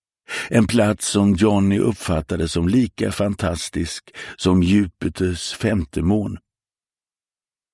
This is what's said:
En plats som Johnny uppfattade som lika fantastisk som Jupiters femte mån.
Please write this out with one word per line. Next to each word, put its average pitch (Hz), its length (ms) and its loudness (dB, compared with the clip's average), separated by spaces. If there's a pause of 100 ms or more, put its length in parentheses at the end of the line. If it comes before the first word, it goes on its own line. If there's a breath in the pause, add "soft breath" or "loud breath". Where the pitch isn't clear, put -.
(500 loud breath)
En 110 180 4
plats 107 400 0
som 101 260 2
Johnny 98 460 4
uppfattade 87 680 -2
som 85 200 -2
lika 107 440 0
fantastisk 90 1040 -6 (220 loud breath)
som 92 260 4
Jupiters 92 920 -2
femte 101 480 -2
mån. 101 360 0 (1400)